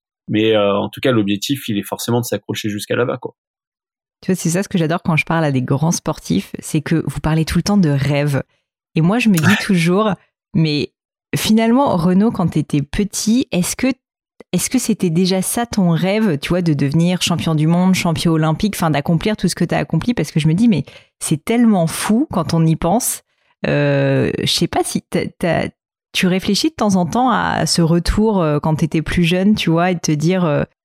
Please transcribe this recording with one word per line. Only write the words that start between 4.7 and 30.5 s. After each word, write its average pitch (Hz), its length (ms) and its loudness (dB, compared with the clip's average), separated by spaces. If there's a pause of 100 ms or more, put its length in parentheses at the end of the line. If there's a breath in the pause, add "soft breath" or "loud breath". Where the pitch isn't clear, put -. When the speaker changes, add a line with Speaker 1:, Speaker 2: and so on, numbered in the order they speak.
Speaker 2:
j'adore 165 260 -2
quand 165 140 0
je - 80 0
parle 165 200 0
à 143 80 0
des 131 100 0
grands 143 300 0
sportifs, - 680 -4
c'est - 240 -4
que 165 240 0
vous - 140 -6
parlez 160 240 0
tout - 140 -2
le 170 40 2
temps 202 160 2
de 175 100 4
rêve. 143 540 0 (540)
Et 160 40 2
moi, 196 200 2
je 233 100 2
me 185 60 4
dis 156 80 0
Speaker 1:
Ouais. 208 180 4
Speaker 2:
toujours, 185 500 2 (420 soft breath)
mais 151 380 0 (440)
finalement, 226 600 2
Renaud, 185 360 2
quand 175 160 0
t'étais 147 340 -2
petit, 214 680 -2
est-ce - 240 -2
que, - 100 -2 (680)
est-ce - 180 -4
que 262 80 0
c'était 196 320 0
déjà 185 300 2
ça 233 260 -4
ton 180 240 0
rêve, 185 480 0
tu - 120 -8
vois, 175 120 0
de 170 120 0
devenir 160 480 0
champion 165 320 0
du 151 120 2
monde, 180 280 4
champion 170 380 0
olympique, 156 440 0
enfin, 165 140 0
d'accomplir 165 460 0
tout - 120 -2
ce - 60 -4
que 180 100 -2
t'as 160 140 -2
accompli ? 165 360 -2
Parce 156 180 -2
que 160 80 -2
je 151 80 2
me 156 60 4
dis, 226 140 4
mais 156 160 2 (360 loud breath)
c'est - 220 -4
tellement 226 440 2
fou 220 440 0
quand - 240 -2
on 165 120 4
y 160 100 2
pense. 180 460 -2 (440)
Euh, 139 640 2 (100)
je - 100 -2
sais - 180 0
pas 359 160 0
si - 180 -4
t'as, - 240 -4 (120)
t'as, - 300 -2 (460)
tu - 120 0
réfléchis 190 440 0
de - 40 -6
temps 208 220 2
en 180 80 2
temps 247 260 0
à 175 360 0
ce - 160 2
retour, 185 580 2
euh, 151 180 0
quand 156 180 0
t'étais 156 260 -2
plus 175 220 0
jeune, 185 300 2
tu - 140 -2
vois, 170 220 2
et 180 80 -2
te - 120 -4
dire, 170 360 0
euh, 143 160 0 (220)